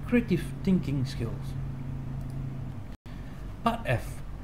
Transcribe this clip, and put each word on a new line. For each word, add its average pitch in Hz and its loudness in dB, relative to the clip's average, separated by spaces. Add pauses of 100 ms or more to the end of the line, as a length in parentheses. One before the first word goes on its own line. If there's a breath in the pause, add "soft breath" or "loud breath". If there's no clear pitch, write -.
creative 240 4
thinking 143 4
skills. 110 -2 (2250 loud breath)
Part 226 2
F: - 0 (200)